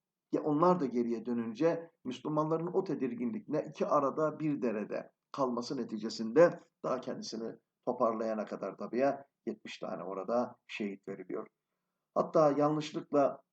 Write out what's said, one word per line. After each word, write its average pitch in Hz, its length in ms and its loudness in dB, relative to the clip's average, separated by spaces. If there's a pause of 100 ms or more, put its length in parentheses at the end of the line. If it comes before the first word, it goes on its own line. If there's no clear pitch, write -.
(320)
ya 147 120 0
onlar 170 360 6
da 147 60 0
geriye 117 400 0
dönünce 120 640 0 (120)
Müslümanların 156 640 -2
o 180 160 0
tedirginlik 117 640 -4
ne 147 200 -2
iki 175 180 -4
arada 151 520 2
bir 147 220 -2
derede 107 500 -4 (200)
kalması 127 460 -2
neticesinde 113 840 2 (240)
daha 123 180 -2
kendisini 113 540 -8 (300)
toparlayana 110 600 0
kadar 98 320 -8
tabiye 123 480 0 (200)
yetmiş - 340 -10
tane 87 240 -6
orada 98 520 -2 (120)
şehit 101 400 -6
veriliyor. - 400 -8 (680)
Hatta 156 360 4
yanlışlıkla 147 880 2 (120)